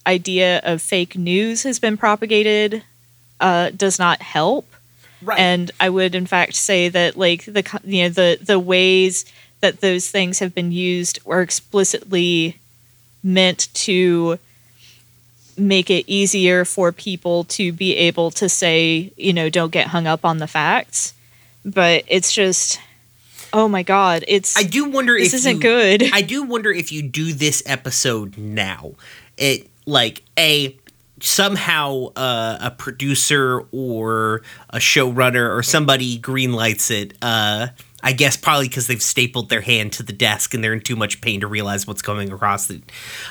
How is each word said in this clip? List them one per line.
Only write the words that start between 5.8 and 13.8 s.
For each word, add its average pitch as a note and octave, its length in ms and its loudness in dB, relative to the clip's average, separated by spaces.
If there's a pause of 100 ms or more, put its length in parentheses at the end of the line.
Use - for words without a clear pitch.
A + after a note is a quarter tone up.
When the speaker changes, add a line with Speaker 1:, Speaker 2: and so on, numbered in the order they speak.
Speaker 1:
would, F#3 260 0
in F#3 100 -4
fact, F3+ 300 0
say F3 340 2
that, F3 280 0
like, F3 280 0
the G#3 180 -2
co-, - 200 -10
you F#3+ 200 0
know, F3 60 2
the, F3 320 4
the G3 180 2
ways F#3 680 2 (340)
that G3 220 0
those F#3 280 0
things F#3 300 -2
have F#3 160 -4
been F3 160 -2
used F3+ 540 -2
were F3+ 160 2
explicitly F3 1160 0 (640)
meant F#3 520 2
to F3 640 2 (1200)